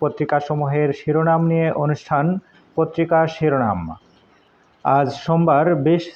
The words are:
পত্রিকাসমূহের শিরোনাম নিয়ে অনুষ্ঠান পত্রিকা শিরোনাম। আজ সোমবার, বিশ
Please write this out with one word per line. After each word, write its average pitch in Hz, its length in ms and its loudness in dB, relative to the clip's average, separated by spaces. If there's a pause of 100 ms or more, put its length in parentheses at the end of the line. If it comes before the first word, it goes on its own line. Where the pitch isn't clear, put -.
পত্রিকাসমূহের 147 920 -2
শিরোনাম 160 540 0
নিয়ে 165 260 2
অনুষ্ঠান 151 680 -2 (360)
পত্রিকা 160 520 0
শিরোনাম। 117 680 -2 (920)
আজ 135 280 2
সোমবার, 165 640 2
বিশ 160 420 0